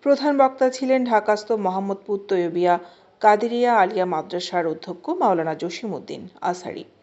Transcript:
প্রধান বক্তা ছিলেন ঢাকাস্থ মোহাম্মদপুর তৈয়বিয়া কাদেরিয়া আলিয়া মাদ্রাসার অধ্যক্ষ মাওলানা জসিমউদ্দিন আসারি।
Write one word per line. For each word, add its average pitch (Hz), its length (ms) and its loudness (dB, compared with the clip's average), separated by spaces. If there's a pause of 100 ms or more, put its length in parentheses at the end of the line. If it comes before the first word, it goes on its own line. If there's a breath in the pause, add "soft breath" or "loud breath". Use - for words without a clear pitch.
প্রধান 277 340 2
বক্তা 262 280 4 (100)
ছিলেন 262 280 2
ঢাকাস্থ 214 440 0 (180)
মোহাম্মদপুর 196 520 -4 (100)
তৈয়বিয়া 175 460 2 (480 loud breath)
কাদেরিয়া 233 500 4 (100)
আলিয়া 185 320 0
মাদ্রাসার 175 580 -4
অধ্যক্ষ 170 320 -12 (160)
মাওলানা 165 340 2
জসিমউদ্দিন 170 680 -10 (280)
আসারি। - 340 -8 (180)